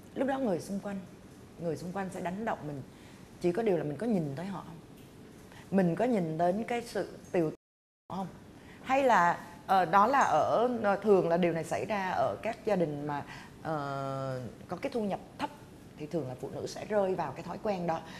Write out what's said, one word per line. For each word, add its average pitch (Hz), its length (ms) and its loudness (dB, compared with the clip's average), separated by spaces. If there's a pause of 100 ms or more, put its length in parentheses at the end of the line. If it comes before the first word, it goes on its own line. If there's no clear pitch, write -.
(140)
lúc 254 140 -2
đó 269 100 -2
người 208 220 0
xung 196 200 -8
quanh, 202 200 -8 (580)
người 160 180 -4
xung 170 160 -10
quanh 190 220 -4
sẽ 185 60 -8
đánh 185 240 -6
động 226 220 -4
mình. 143 160 -8 (580)
Chỉ 175 120 2
có 233 100 -2
điều 208 140 2
là 147 80 -2
mình 147 120 -4
có 214 100 -4
nhìn 170 300 0
tới 170 100 -8
họ 190 200 -8
không? - 100 -16 (920)
Mình 180 260 4
có 202 80 2
nhìn 175 340 0
đến 180 260 2
cái 240 180 -2
sự - 260 -4 (240)
tiều 160 180 4
tụy 156 60 -10 (600)
không? 190 100 -6 (560)
Hay 269 220 4
là, 180 340 8 (280)
ờ, 185 180 6
đó 196 220 8
là 269 140 4
ở, 156 480 4 (140)
ờ, 202 140 2
thường 190 320 6
là 165 80 4
điều 175 160 4
này 160 120 -2
xảy 113 220 -2
ra 196 240 -2
ở 104 320 0
các 226 220 -6
gia 208 120 2
đình 147 300 0
mà, 143 180 -4 (380)
ờ, 135 800 -4 (280)
có 180 80 -6
cái 269 160 -6
thu 226 120 -2
nhập 185 160 -2 (180)
thấp 277 120 -4 (480)
thì 151 80 -8
thường 147 220 -4
là 127 120 -8
phụ - 140 -8
nữ 135 120 -6
sẽ - 180 -8
rơi 196 300 0
vào 160 180 -4
cái 160 100 -12
thói 175 200 -10
quen 185 240 -4
đó. 165 140 -2 (200)